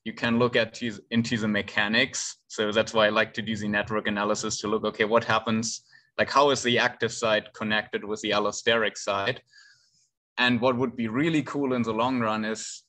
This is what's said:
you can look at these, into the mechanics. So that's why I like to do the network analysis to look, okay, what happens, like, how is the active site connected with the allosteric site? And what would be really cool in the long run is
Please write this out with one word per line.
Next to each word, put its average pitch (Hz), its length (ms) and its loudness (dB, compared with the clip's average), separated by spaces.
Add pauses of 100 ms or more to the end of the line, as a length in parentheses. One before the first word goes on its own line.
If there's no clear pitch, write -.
you 110 80 -8
can 117 260 0
look 120 160 2
at 113 200 2
these, 110 260 -6 (100)
into 117 280 0
the 107 100 0
mechanics. 104 880 -2 (120)
So 107 220 -2
that's 110 220 2
why 110 140 6
I - 20 4
like 107 260 2
to 117 80 -6
do 107 140 -4
the 104 100 -4
network 104 400 -2
analysis 104 520 -2
to 104 100 -4
look, 107 160 0
okay, 107 220 0
what 113 180 4
happens, 113 560 -2 (380)
like, 110 120 0
how 143 200 4
is 131 120 0
the 120 160 2
active 117 320 0
site 107 440 0
connected 107 500 -4
with 104 160 -6
the 104 120 -2
allosteric 104 640 0
site? 101 420 -2 (960)
And 123 240 2
what 127 160 2
would 120 180 -2
be 117 140 -4
really 147 340 0
cool 139 300 -2
in 123 80 0
the 113 140 -2
long 123 260 0
run 110 240 0
is - 440 -8